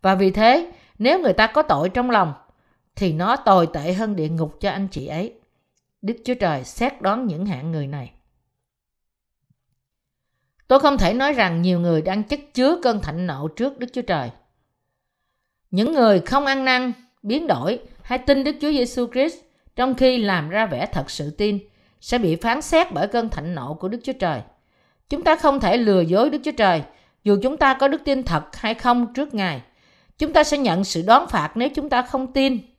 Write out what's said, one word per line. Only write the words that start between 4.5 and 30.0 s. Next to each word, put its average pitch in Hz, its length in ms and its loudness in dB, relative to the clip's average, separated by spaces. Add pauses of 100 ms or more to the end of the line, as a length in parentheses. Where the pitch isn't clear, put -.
cho 196 100 -2
anh 196 160 -6
chị 143 200 -10
ấy. 185 260 -8 (680)
Đức 220 140 -6 (100)
Chúa 247 80 -2
Trời 165 300 0
xét - 380 -4
đoán 220 260 0
những 175 180 -4
hạng 160 260 -6
người 147 160 -4
này. 139 240 -10 (2500)
Tôi 269 120 6
không 277 180 4
thể 190 160 2
nói 269 200 0
rằng 180 280 0
nhiều 180 180 2
người 170 220 2
đang 190 220 -2
chất 285 160 -6 (140)
chứa 294 300 2
cơn 220 180 2
thạnh 170 260 -6
nộ 147 200 -6
trước 262 320 -6
Đức 247 140 -8
Chúa 247 80 -6
Trời. 143 300 -4 (1400)
Những 226 220 0
người 220 260 4
không 277 260 0
ăn 269 200 0
năn, 254 260 0 (320)
biến 285 240 -2
đổi 180 320 -2 (220)
hay 254 180 -6
tin 277 240 2
Đức 294 180 -2
Chúa 294 100 -2
Giêsu 247 360 -2
Christ 262 280 -2 (400)
trong 254 200 0
khi 254 220 4
làm 185 320 0
ra 214 160 0
vẻ 156 200 -4
thật - 260 -8
sự 147 200 -8
tin 208 280 -2 (420)
sẽ - 160 -4
bị 175 180 2
phán 233 260 -2
xét 339 320 2
bởi 170 140 -2
cơn 233 220 -2
thạnh 160 260 -8
nộ 139 180 -8
của 180 140 -8
Đức 233 160 -6
Chúa 262 100 -6
Trời. 165 280 -4 (680)
Chúng 285 140 -6
ta 320 120 2
không 285 240 2
thể 214 180 2
lừa 208 240 4
dối 190 280 2
Đức 294 140 -4
Chúa 302 80 -4
Trời, 185 320 2 (400)
dù 202 200 4
chúng 269 140 -2
ta 277 160 4
có 269 140 2
đức 285 180 0
tin 269 180 0
thật 165 320 -4
hay 220 180 -4
không 240 400 0
trước 285 200 -4
Ngài. 175 280 -4 (560)